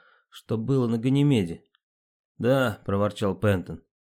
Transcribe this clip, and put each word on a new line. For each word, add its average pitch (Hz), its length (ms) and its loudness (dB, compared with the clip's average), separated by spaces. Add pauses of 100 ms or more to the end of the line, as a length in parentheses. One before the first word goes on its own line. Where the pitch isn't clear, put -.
(280)
что - 300 -8
было 123 280 0
на 117 120 0
Ганимеде». 127 680 2 (720)
«Да», 123 480 0
проворчал 101 500 -2
Пентон. 90 480 -2 (280)